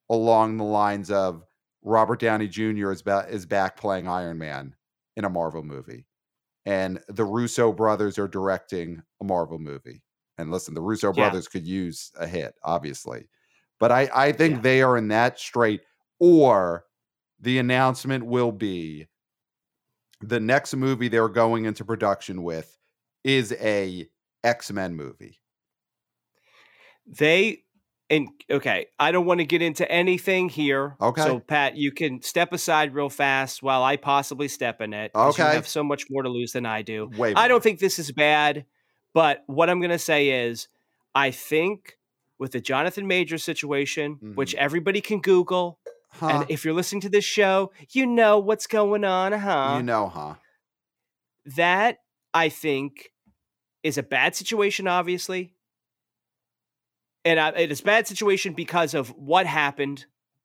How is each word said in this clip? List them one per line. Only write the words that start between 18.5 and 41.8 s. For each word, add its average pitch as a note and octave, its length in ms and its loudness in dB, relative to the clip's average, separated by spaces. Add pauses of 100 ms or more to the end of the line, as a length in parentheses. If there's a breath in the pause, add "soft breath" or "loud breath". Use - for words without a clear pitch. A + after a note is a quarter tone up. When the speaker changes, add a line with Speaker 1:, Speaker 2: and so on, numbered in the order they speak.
Speaker 1:
be F2 560 -6 (1160)
the A2+ 180 -2
next B2+ 360 0
movie C3 320 -2
they're A2+ 220 2
going A2+ 360 2
into G#2+ 200 -6
production G2 580 -4
with D#2+ 340 -8 (460)
is C3 300 0
a G2 560 -4 (340)
X-Men G2+ 520 -2
movie. C2+ 440 -16 (1700 soft breath)
Speaker 2:
They, F3+ 580 2 (460)
and, D3 200 2 (200)
okay, C3 380 0 (120)
I D#3+ 120 2
don't F3+ 140 2
wanna F3 200 2
get E3 160 0
into E3 300 -2
anything F3+ 580 0
here. C#3 520 -2
Speaker 1:
Okay. B2+ 200 0
Speaker 2:
So, C#3+ 180 0
Pat, C#3+ 360 0
you C#3+ 160 -2
can C3+ 300 -6
step - 320 -2
aside D3+ 400 0
real C#3+ 160 -2
fast C3+ 540 -2
while C3 200 2
I C#3 140 2
possibly C#3 500 -2
step A#2+ 340 -6
in G#2+ 120 -8
it, G#2+ 200 -10
'cause B2+ 240 4
you F3 60 4
Speaker 1:
Okay. D3+ 120 4
Speaker 2:
have - 120 -2
so D3+ 160 -4
much C#3+ 260 -4
more C3+ 140 -4
to B2+ 60 -4
lose A#2+ 240 -6
than A#2+ 120 -6
I A2 160 -4
do. G#2+ 260 -8
Speaker 1:
Way A2 260 -2
Speaker 2:
I A3 140 4
don't B3 80 6
Speaker 1:
more. A#3 60 4
Speaker 2:
think G#3+ 180 2
this F#3+ 200 0
is C#3+ 120 -10
bad, D3+ 540 2 (480)
but D#3 340 4
what D#3+ 220 2
I'm F3 120 2
gonna F3 180 0
say C#3 480 2
is, A#2 200 -8 (480)
I C#3 160 2
think E3+ 640 -4 (400)